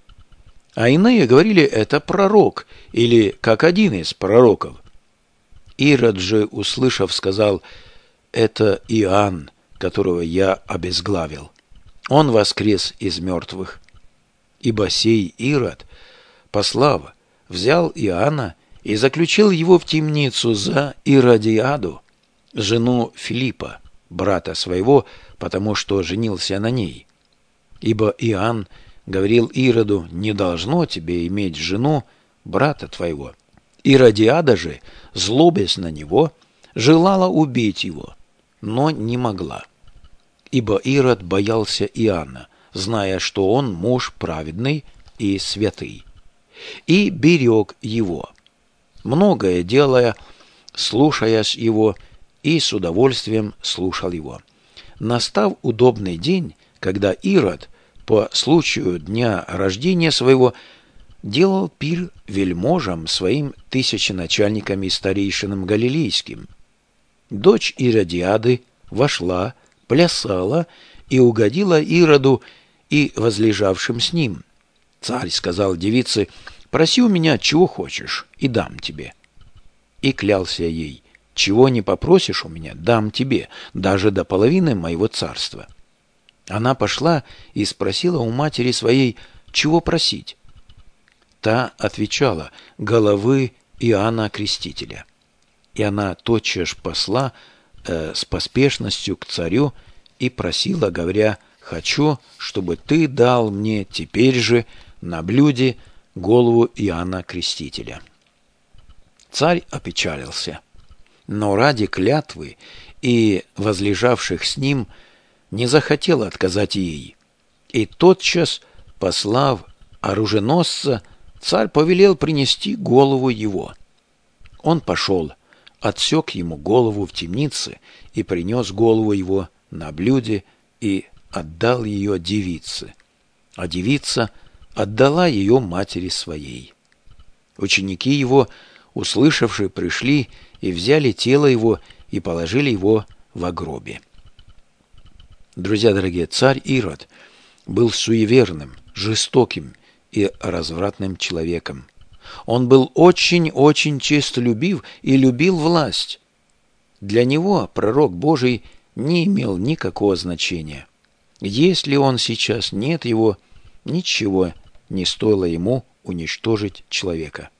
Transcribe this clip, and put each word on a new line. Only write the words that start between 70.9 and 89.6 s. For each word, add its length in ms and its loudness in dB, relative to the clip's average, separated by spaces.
и 100 2
угодила 640 4
Ироду 600 4
и 260 2
возлежавшим 840 0
с 140 -4
ним. 300 -4
Царь 280 -6
сказал 460 -2
девице: 540 0
"Проси 320 2
у 80 6
меня, 280 2
чего 300 2
хочешь, 600 -10
и 100 -2
дам 320 -4
тебе". 340 -14
И 120 0
клялся 500 -2
ей: 400 -6
"Чего 340 4
не 140 0
попросишь 640 0
у 40 -14
меня, 260 -14
дам 360 0
тебе, 380 -4
даже 380 0
до 120 -4
половины 520 2
моего 320 -2
царства". 600 -10
Она 260 -2
пошла 480 -2
и 120 -2
спросила 540 -4
у 100 -2
матери 420 -2
своей, 460 2
чего 300 0